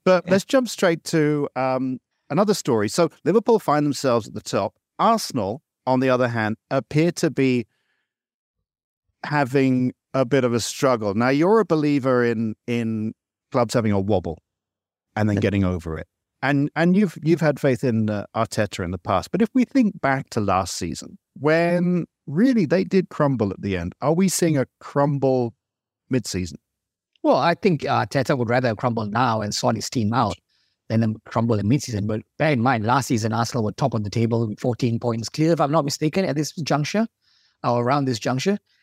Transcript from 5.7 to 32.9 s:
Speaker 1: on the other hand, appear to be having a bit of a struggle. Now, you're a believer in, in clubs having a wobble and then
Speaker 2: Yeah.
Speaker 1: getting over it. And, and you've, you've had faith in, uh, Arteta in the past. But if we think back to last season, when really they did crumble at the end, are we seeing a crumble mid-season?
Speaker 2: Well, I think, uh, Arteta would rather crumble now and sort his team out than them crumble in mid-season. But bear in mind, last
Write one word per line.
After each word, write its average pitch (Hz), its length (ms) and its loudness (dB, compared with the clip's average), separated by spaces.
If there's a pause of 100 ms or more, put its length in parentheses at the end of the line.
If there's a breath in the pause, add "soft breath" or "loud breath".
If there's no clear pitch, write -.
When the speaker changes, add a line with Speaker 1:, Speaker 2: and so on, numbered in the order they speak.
Speaker 1:
on 127 140 2
the 131 100 2
other 127 180 2
hand, 113 280 -2 (140)
appear 151 420 0
to - 180 -2
be 127 360 0 (1600)
having 131 680 2 (220)
a 135 100 2
bit 127 200 2
of 120 80 2
a 120 80 2
struggle. 110 540 0
Now, 120 140 2
you're 170 320 4
a 208 40 2
believer 143 600 2
in, 113 300 0 (120)
in 113 480 -4 (380)
clubs 120 220 2
having 110 180 2
a 101 80 2
wobble 92 380 -2 (800)
and 107 120 2
then 104 80 0
Speaker 2:
Yeah. 107 60 0
Speaker 1:
getting 98 220 2
over 82 340 -4
it. - 80 -16 (360)
And, 139 320 0
and 175 220 2
you've, 202 260 0
you've 160 200 2
had 147 180 2
faith 131 240 0
in, 110 240 0
uh, 104 160 -4 (100)
Arteta 110 480 -2
in 87 100 -4
the 92 60 -6
past. 92 320 -2
But 185 120 0
if 226 100 2
we 254 120 2
think 226 360 0
back 135 300 -2
to 117 100 -2
last 95 360 0
season, 76 420 -8 (200)
when 170 680 0 (200)
really 220 380 2
they 170 180 2
did - 280 0
crumble 123 400 0
at - 100 -8
the 98 160 -2
end, 87 240 -6
are 151 140 0
we 185 160 2
seeing 165 260 0
a 127 100 0 (140)
crumble 135 760 0 (540)
mid-season? 95 500 -4 (640)
Speaker 2:
Well, 277 140 4
I 160 180 2
think, 170 300 0
uh, 117 220 0
Arteta 143 320 0
would 117 100 -2
rather 120 260 0
crumble 113 300 -2
now 110 380 0
and 104 120 -4
sort 120 220 -2
his - 140 -8
team 113 240 0
out 117 220 0 (520)
than 113 120 2
them 110 160 0 (100)
crumble 117 320 0
in 98 100 -2
mid-season. 110 380 -2
But 110 160 -6 (160)
bear 151 140 0
in 117 100 0
mind, 113 240 0
last 123 220 0